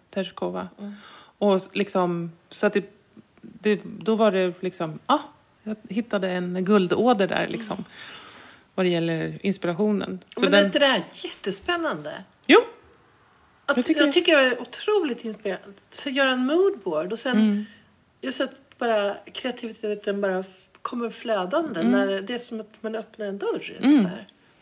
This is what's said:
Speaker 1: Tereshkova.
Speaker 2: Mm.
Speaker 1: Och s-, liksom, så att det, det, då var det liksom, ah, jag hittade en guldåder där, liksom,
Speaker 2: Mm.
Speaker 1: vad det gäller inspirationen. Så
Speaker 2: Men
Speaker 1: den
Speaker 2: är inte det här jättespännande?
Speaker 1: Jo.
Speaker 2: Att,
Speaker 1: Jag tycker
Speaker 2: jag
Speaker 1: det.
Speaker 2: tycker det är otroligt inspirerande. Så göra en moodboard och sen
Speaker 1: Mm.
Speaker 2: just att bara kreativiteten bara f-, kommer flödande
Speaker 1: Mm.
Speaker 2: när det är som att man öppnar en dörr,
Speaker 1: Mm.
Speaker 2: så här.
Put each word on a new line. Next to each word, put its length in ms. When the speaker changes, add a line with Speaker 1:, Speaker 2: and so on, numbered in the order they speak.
Speaker 1:
Tereshkova. 580
Speaker 2:
Mm. 160
Speaker 1:
Och 160
s-, 160
liksom, 600
så 180
att 60
det, 120
det, 400
då 160
var 160
det 300
liksom, 460
ah, 120
jag 140
hittade 420
en 340
guldåder 640
där, 200
liksom, 280
Speaker 2:
Mm. 80
Speaker 1:
vad 120
det 40
gäller 560
inspirationen. 800
Så 40
Speaker 2:
Men 120
Speaker 1:
den 80
Speaker 2:
är 60
inte 120
det 80
här 160
jättespännande? 1120
Speaker 1:
Jo. 120
Speaker 2:
Att, 100
Speaker 1:
Jag 100
tycker 140
Speaker 2:
jag 80
Speaker 1:
det. 40
Speaker 2:
tycker 240
det 60
är 180
otroligt 640
inspirerande. 540
Så 200
göra 200
en 160
moodboard 680
och 60
sen 180
Speaker 1:
Mm. 280
Speaker 2:
just 200
att 380
bara 360
kreativiteten 880
bara 180
f-, 300
kommer 280
flödande 680
Speaker 1:
Mm. 120
Speaker 2:
när 300
det 120
är 40
som 220
att 220
man 120
öppnar 320
en 120
dörr, 440
Speaker 1:
Mm. 200
Speaker 2:
så 60
här. 200